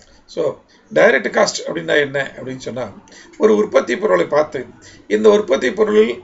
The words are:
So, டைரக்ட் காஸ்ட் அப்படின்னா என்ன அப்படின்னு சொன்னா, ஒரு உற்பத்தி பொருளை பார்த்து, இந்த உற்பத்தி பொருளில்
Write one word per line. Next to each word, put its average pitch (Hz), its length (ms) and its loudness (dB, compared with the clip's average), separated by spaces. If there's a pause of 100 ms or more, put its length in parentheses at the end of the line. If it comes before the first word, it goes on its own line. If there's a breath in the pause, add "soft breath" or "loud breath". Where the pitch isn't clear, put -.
(260 soft breath)
So, - 320 -6 (360 soft breath)
டைரக்ட் - 360 2
காஸ்ட் - 360 -2
அப்படின்னா 160 280 -6
என்ன 139 420 -2
அப்படின்னு 131 200 -12
சொன்னா, 120 360 -10 (460 loud breath)
ஒரு - 180 4
உற்பத்தி - 400 0
பொருளை 180 280 0
பார்த்து, 143 420 -2 (420 loud breath)
இந்த 214 220 4
உற்பத்தி 208 420 2
பொருளில் 214 520 0